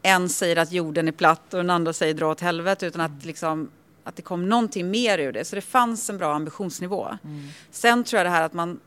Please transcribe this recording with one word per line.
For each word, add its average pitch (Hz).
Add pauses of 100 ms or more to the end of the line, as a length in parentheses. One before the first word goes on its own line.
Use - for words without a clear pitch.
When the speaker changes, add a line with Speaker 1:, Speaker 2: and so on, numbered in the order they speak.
Speaker 1:
en 180
säger 170
att 165
jorden 165
är 160
platt 165
och 185
den 180
andra 165
säger 160
dra 156
åt 160
helvete, 175
utan 170
att 165
Speaker 2:
Mm. 139
Speaker 1:
liksom, 160 (340)
att -
det 175
kom 180
någonting 214
mer 220
ur 139
det. 117
Så -
det 196
fanns 233
en 202
bra 156
ambitionsnivå. 180 (160)
Speaker 2:
Mm. 147 (240)
Speaker 1:
Sen 240
tror 233
jag 180
det 175
här 165
att 160
man 170